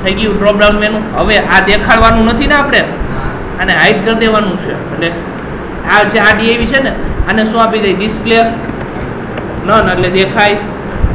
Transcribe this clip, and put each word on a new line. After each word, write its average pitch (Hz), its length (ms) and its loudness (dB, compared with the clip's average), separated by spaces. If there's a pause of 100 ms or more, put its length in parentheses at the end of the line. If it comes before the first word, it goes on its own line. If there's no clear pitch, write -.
થઈ 190 140 0
ગયું 214 220 0
drop 202 200 2
down 208 240 4
menu. 214 160 0 (200)
હવે 202 160 2 (180)
આ 190 60 6 (100)
દેખાડવાનું 226 640 4
નથી 277 200 0
ને 294 60 4
આપણે, 262 240 2 (760)
આને 185 220 0
hide 190 240 2
કરી 226 180 0
દેવાનું 208 420 0
છે. 139 80 -6
એટલે - 360 -4 (840)
આ 208 80 4 (140)
જે 226 40 4 (100)
આ 214 100 4
ડી 226 160 2
એ - 60 -2
વી 233 120 0
છે 269 140 2
ને, 202 40 -2 (360)
આને 208 180 2
શું 226 180 0
આપી 220 220 2
દઈએ? 185 140 2
display 220 380 0 (1300)
None, 208 260 4
એટલે 180 240 0
દેખાય 208 400 2 (580)